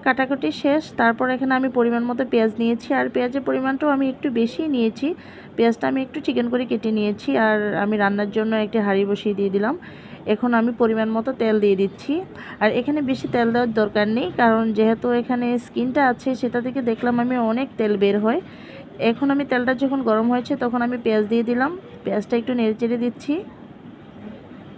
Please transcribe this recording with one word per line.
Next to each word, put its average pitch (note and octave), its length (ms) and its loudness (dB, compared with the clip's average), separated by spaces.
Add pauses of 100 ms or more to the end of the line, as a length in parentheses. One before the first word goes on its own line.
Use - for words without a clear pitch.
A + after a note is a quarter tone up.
কাটাকুটি C4+ 420 0 (120)
শেষ। D4 220 2 (180)
তারপর A#3 340 2
এখানে C4 240 0
আমি C4 180 0
পরিমাণ A#3 320 2
মতো B3 220 -2
পেঁয়াজ A3+ 200 4 (100)
নিয়েছি, A#3 280 0 (100)
আর B3+ 140 0
পেঁয়াজের B3+ 340 -2
পরিমাণটাও C4+ 480 0
আমি C4+ 180 0
একটু C#4 140 -4 (120)
বেশি A#3 220 0 (140)
নিয়েছি। A#3 320 0 (480)
পেঁয়াজটা A#3 360 2
আমি C4 140 0
একটু B3+ 200 -12
চিকন A#3+ 280 0
করে B3 180 0
কেটে A3 260 -2
নিয়েছি, G#3 320 -2 (160)
আর G#3+ 120 4 (260)
আমি G#3 200 0
রান্নার G3+ 340 0
জন্য A3 160 0 (120)
একটি G#3 200 -2
হাঁড়ি G3 260 2
বসিয়ে G#3 280 0
দিয়ে G3 160 0
দিলাম। G#3+ 200 0 (580)
এখন B3 160 0 (100)
আমি A#3 120 2 (100)
পরিমাণ A3 360 2
মতো A3+ 120 -2 (120)
তেল A3 220 4
দিয়ে G3+ 180 4
দিচ্ছি। G3 320 -2 (500)
আর G#3+ 60 4 (100)
এখানে D4 200 0 (100)
বেশি C4 260 -2
তেল A#3+ 180 4
দেওয়ার A#3+ 260 2
দরকার G#3 280 2 (100)
নেই, C#4 100 0 (140)
কারণ A3+ 220 4 (140)
যেহেতু A3 300 2 (140)
এখানে B3 260 -2 (180)
স্কিনটা B3 360 0 (100)
আছে, A#3+ 180 -2 (120)
সেটা A#3+ 240 -2
থেকে B3+ 140 -4 (100)
দেখলাম A#3+ 340 0
আমি B3+ 120 0 (160)
অনেক C4 160 -2 (120)
তেল G#3+ 140 2 (100)
বের G3 200 4
হয়। A#3+ 160 2 (720)
এখন C#4 220 0
আমি C#4+ 180 0
তেলটা B3 220 2 (100)
যখন C4+ 160 0 (100)
গরম A3 240 4
হয়েছে, B3 200 -2 (100)
তখন A#3+ 240 0
আমি B3 180 -4
পেঁয়াজ G#3+ 260 2
দিয়ে A#3 180 2
দিলাম। B3+ 220 0 (320)
পেঁয়াজটা G3+ 380 -2
একটু A3+ 180 -4
নেড়ে A3 220 2
চেড়ে A#3 220 0
দিচ্ছি। A#3+ 300 -4 (1400)